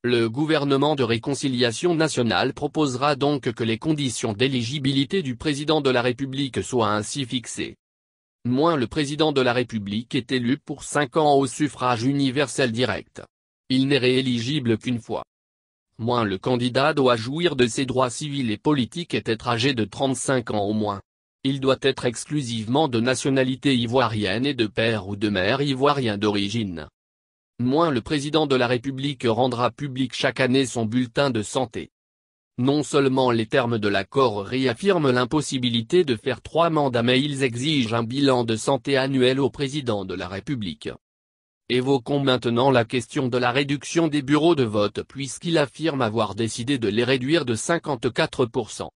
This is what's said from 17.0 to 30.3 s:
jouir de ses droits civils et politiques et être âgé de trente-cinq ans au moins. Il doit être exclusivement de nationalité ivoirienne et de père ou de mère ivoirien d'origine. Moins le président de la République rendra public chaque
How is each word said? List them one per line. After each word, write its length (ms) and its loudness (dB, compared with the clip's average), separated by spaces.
jouir 400 -2
de 100 4
ses 180 -2
droits 240 0
civils 420 -4
et 60 -2
politiques 560 -2
et 120 0
être 240 -2
âgé 240 2
de 100 0
trente-cinq 680 -2
ans 120 -2
au 80 0
moins. 300 -2
Il 160 -2
doit 220 2
être 240 0
exclusivement 800 -2
de 140 0
nationalité 760 0
ivoirienne 720 0
et 80 0
de 120 0
père 440 -2
ou 80 -6
de 100 0
mère 340 2
ivoirien 560 0
d'origine. 680 -2
Moins 320 2
le 80 0
président 480 0
de 80 2
la 120 2
République 600 -4
rendra 420 2
public 440 -6
chaque 260 -2